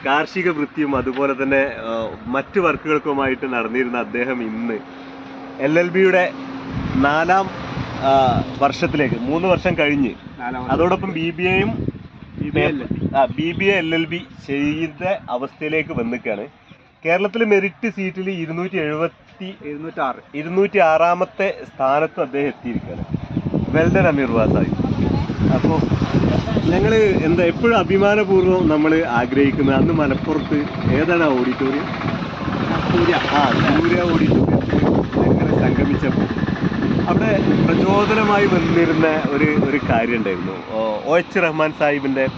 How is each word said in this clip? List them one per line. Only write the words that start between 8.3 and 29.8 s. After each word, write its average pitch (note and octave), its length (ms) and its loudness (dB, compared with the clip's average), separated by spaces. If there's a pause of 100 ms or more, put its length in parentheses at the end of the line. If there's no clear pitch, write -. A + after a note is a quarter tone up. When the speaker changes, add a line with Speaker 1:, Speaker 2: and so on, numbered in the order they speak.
Speaker 1:
വർഷത്തിലേക്ക്, D3+ 560 0
മൂന്ന് C#3+ 320 -2
വർഷം F3+ 300 2
കഴിഞ്ഞ് C#3+ 320 2 (300)
Speaker 2:
നാലാം B2+ 240 -8
വർഷം. B2+ 80 -4
Speaker 1:
അതോടൊപ്പം F3+ 420 0
ബി E3 180 -4
ബി D#3+ 120 -6
എയും F#3+ 420 0 (560)
Speaker 2:
ബി D4+ 80 -6
ബി D3+ 100 -2
എ D3 60 2
അല്ലേ? C3+ 540 -4
Speaker 1:
ആ, C3+ 60 4
ബി C#3 260 -4
ബി F3 140 -4
എ G3 60 4
എൽ E3 240 0
എൽ E3 100 0
ബി E3+ 200 -8 (220)
ചെയ്ത D3+ 600 -4 (220)
അവസ്ഥയിലേക്ക് D3+ 720 -4
വന്നിക്കാണ്. A#2 480 -6 (580)
കേരളത്തിൽ F#3+ 380 0
മെറിറ്റ് G3+ 460 0
സീറ്റിൽ F#3 400 -6
ഇരുന്നൂറ്റി F3 480 -6
എഴുപത്തി, E3 800 -6 (100)
Speaker 2:
ഇരുന്നൂറ്റാറ്. D3 720 -8
Speaker 1:
ഇരുന്നൂറ്റി F#3 400 0
ആറാമത്തെ F3 800 2 (180)
സ്ഥാനത്ത് D3 460 0
അദ്ദേഹം C#3+ 260 -2
എത്തിയിരിക്കുകയാണ്, A2 560 -8 (680)
വെൽഡൻ F3 380 2
അമീർ C#3 240 0
ബാസായി. G#2+ 560 0 (600)
അപ്പോ - 320 2 (920)
ഞങ്ങള് G3 260 2
എന്താ F3+ 480 4
എപ്പോഴും A3 340 2
അഭിമാനപൂർവ്വം F#3+ 920 4
നമ്മള് D#3 360 4
ആഗ്രഹിക്കുന്നത് C3+ 680 2
അന്ന് C3+ 180 4